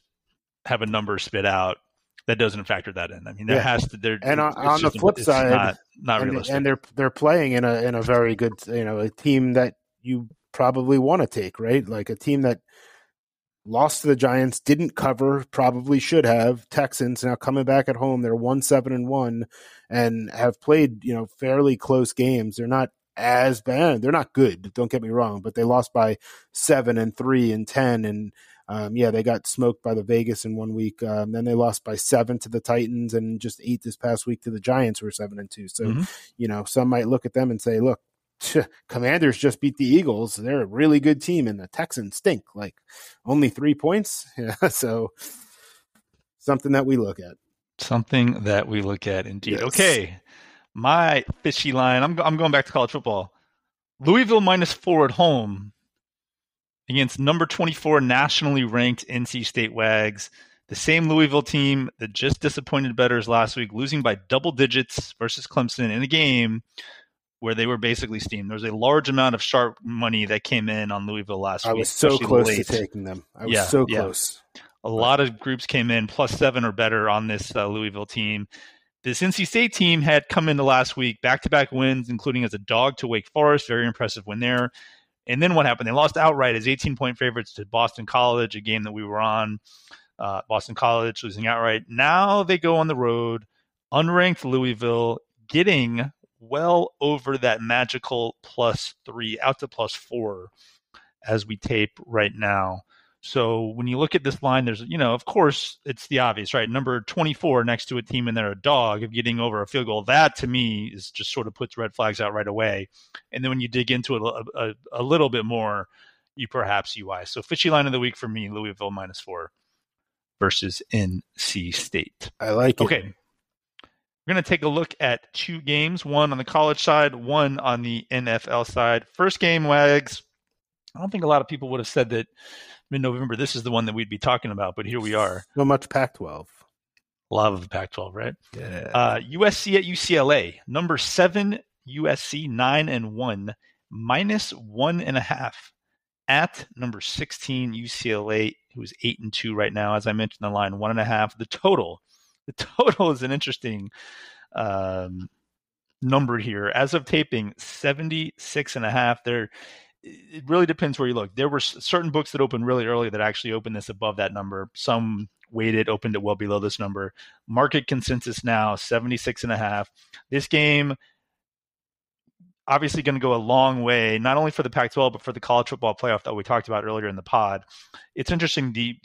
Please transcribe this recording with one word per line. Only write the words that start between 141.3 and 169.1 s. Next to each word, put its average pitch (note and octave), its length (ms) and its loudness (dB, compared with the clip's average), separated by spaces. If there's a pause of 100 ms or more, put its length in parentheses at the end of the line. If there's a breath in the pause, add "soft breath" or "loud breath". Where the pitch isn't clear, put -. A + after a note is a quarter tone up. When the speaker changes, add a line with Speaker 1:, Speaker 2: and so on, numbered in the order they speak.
Speaker 1:
U D3 220 -4
S D3 140 0
C, D3+ 260 -8
nine C3+ 420 0
and A2+ 240 -4
one, G#2 420 -6 (340)
minus D#3 640 -2
one B2+ 500 -2
and C3 160 -2
a B2+ 40 0
half - 520 -8 (540)
at D3+ 380 2 (100)
number A#2 260 -8
sixteen, - 720 -6
U A#2 140 -10
C - 240 -4
L G#2 200 -2
A, A2 240 0 (200)
who's A2 180 -14 (100)
eight B2 160 -2
and A2 140 -10
two A2 220 -4
right G#2 180 0
now. G#2 220 -2
As G#2+ 120 -2
I G#2+ 60 0
mentioned, G#2+ 340 -4
the - 60 -6
line, G2+ 240 -2
one G#2+ 140 -2
and A2+ 80 -2
a G#2+ 60 0
half. G#2+ 300 0
The A2+ 120 -12
total, A#2 560 0 (420)
the - 80 -16
total - 560 2
is B2+ 140 -2
an C3 80 -2
interesting, A2+ 580 -6 (680 loud breath)
um, F#2 720 -6 (760)
number C3 340 2
here. G#2 300 -4
As C3 260 0
of D3+ 120 -2
taping, A#2 520 -2
seventy-six D#3 1200 -6
and A#2 100 -6
a G#2+ 60 -2
half. A#2+ 320 0
There, A#2+ 260 -4 (560 loud breath)
it D3+ 420 -20
really F3 180 4
depends D#3 340 0
where C3 80 0
you B2 60 0
look. G2 200 -6
There C3+ 140 0
were C#3+ 120 -2
s-, - 200 -4
certain E3+ 320 0
books D3+ 220 -2
that C#3 80 0
opened B2 240 0
really B2 200 0
early A#2 240 0
that G#2 120 -4
actually G#2+ 320 -2
opened A2 220 -6
this G2+ 120 -10
above G#2 300 -6
that G2 160 -2
number. G2 400 -10
Some A2 560 -2 (200)
weighted, A2 380 0
opened A2 280 -2
it G2+ 60 -4
well G#2 140 0
below G#2 240 -2
this G2+ 180 -4
number. G2 360 -8 (340 loud breath)
Market C3+ 400 0
consensus B2 560 -4
now, A2 320 2
seventy-six A#2+ 680 -4